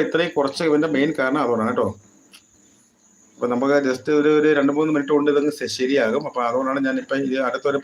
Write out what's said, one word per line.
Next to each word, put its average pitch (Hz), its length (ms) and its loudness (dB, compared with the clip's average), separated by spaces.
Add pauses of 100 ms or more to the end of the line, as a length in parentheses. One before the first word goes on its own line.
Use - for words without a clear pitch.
ഇത്രയും 165 340 0
കുറച്ച് 139 320 -2
ഇതിന്റെ 151 260 2
മെയിൻ 147 140 2 (100)
കാരണം 131 220 0
അതുകൊണ്ടാണ് 117 320 0
കേട്ടോ. 113 140 0 (1500)
അപ്പൊ 123 180 -4
നമുക്ക് 135 320 2
just 127 220 -2 (100)
ഒരു, 147 120 4 (100)
ഒരു 151 180 4
രണ്ട് 139 180 2
മൂന്ന് 156 200 0
മിനിറ്റ് 143 200 -2
കൊണ്ട് 147 160 2
ഇതങ്ങ് 143 240 2
ശ-, 120 220 -6
ശരിയാകും. 139 520 0
അപ്പൊ 127 180 -8
അതുകൊണ്ടാണ് 131 380 -2
ഞാൻ 131 160 -2
ഇപ്പൊ 135 220 -6
ഇത് 131 100 -4 (140)
അടുത്തൊരു 135 360 -2